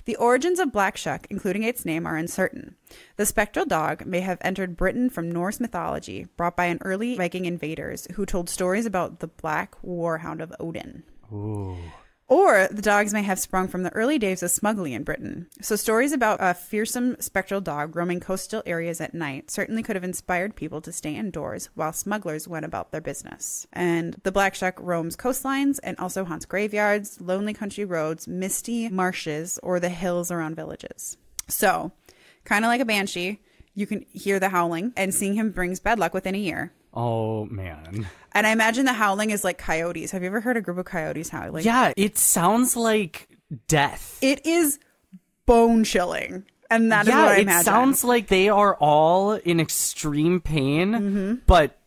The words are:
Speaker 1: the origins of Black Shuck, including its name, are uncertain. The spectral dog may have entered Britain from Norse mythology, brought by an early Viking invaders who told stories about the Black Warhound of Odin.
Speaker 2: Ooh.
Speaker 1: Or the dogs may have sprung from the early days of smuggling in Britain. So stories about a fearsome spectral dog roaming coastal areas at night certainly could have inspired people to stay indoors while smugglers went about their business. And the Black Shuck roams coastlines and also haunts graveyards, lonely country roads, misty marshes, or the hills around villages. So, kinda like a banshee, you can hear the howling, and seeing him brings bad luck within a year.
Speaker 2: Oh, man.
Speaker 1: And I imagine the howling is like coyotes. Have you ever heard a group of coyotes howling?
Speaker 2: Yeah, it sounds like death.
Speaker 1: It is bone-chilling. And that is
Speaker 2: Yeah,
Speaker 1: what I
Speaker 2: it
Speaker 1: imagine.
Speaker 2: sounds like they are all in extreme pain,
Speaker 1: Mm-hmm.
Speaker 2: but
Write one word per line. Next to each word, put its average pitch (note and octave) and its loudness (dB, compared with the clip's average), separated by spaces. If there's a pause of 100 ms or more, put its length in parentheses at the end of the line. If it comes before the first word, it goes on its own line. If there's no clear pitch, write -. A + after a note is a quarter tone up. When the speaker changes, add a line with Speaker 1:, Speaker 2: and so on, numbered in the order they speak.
Speaker 1:
the A#3 -4
origins C4+ 4
of E4 0
Black G3 0
Shuck, - -6
including G3+ -4
its A#3+ -4
name, E3+ -4
are D#3+ -4
uncertain. - -4 (420)
The G#3 0
spectral A3+ 0
dog D#3 -2
may F3+ -2
have F#3 -4
entered F#3 -4
Britain B3 2
from E3+ -6
Norse F3 -4
mythology, D#3+ -6 (120)
brought F3 -2
by F3 2
an E3+ 0
early G#3 -2
Viking F3+ -2
invaders D#3+ -6
who G3 -4
told F3 -2
stories F#3+ 0
about F3+ -4
the E3 -8
Black E3 -6 (100)
Warhound E3 -6
of E3 -12
Odin. - -12 (280)
Speaker 2:
Ooh. G2+ -8 (520)
Speaker 1:
Or B3+ 6
the G#3 -6
dogs G#3 2
may G#3+ 0
have F#3+ -2
sprung F#3 -2
from F#3 -6
the F3+ -4
early B3+ 0
days F#3+ -2
of F3 -4
smuggling G3 -2
in A2 -6
Britain. - -8 (120)
So G#3+ -2
stories A#3 2
about A3 2
a F#3+ 2
fearsome A3+ -2
spectral G3 -4
dog D#3 -6
roaming F3 -2
coastal F#3+ -6
areas E3+ -6
at - -8
night C#3+ -8
certainly A3 -4
could G#3+ -4
have F3+ -6
inspired F#3 -4
people D3+ -8
to E3 -14
stay D3+ -8
indoors F3 -8
while D#3+ -4
smugglers F3+ -6
went D#3 -8
about D#3+ -8
their D#3 -8
business. - -10
And E3+ -2
the F#3+ -2
Black G3 2
Shuck F#3 -4
roams E3+ -4
coastlines C4+ -2
and - -8
also F#3 -6
haunts E3 -8
graveyards, G#3 -2
lonely G3 -2
country G#3 -8
roads, E3 -4
misty G3 -4
marshes, F3+ -2
or F3+ 0
the F3 0
hills F3 -2
around E3 -4
villages. - -12 (300)
So, E3 2 (540)
kinda G#3+ 2
like A#3 2
a C4 0
banshee, G3 -2 (320)
you G3+ -4
can G#3 -6
hear G3 -2
the F#3+ 2
howling, F3 0
and F#3+ 0
seeing G3 0
him A3 0
brings F3+ -2
bad A3 0
luck E3+ 0
within F#3 -2
a G3+ -2
year. F3 -4 (220)
Speaker 2:
Oh, A2 -2
man. F#2 -10 (260)
Speaker 1:
And G#3 4
I A3 4
imagine A3+ 2
the B3+ 4
howling G#3+ 2
is G#3 -2
like F3+ 0
coyotes. E3+ -2
Have F#3+ -4
you F3+ -4
ever G#3 -2
heard A#3 0
a - 0
group F3+ -6
of F3+ -6
coyotes D#3 -6
howling? D#3+ -6
Speaker 2:
Yeah, A#3 4
it G3 0
sounds A3+ 4
like A3 0 (380)
death. - 0
Speaker 1:
It C4+ 2
is E4 2 (680)
bone-chilling. G#3+ 4 (260)
And A3+ 6
that G#3+ 6
is - 8
Speaker 2:
Yeah, C#4 8
Speaker 1:
what C#4 8
I G3+ 8
Speaker 2:
it G3 8
Speaker 1:
imagine. F3 6
Speaker 2:
sounds B3 6
like A#3+ 4
they G3 6
are G3+ 6
all D#3+ 6
in E3+ 2
extreme D#3 0
pain, D#3 2
Speaker 1:
Mm-hmm. G3+ 0 (120)
Speaker 2:
but E3 6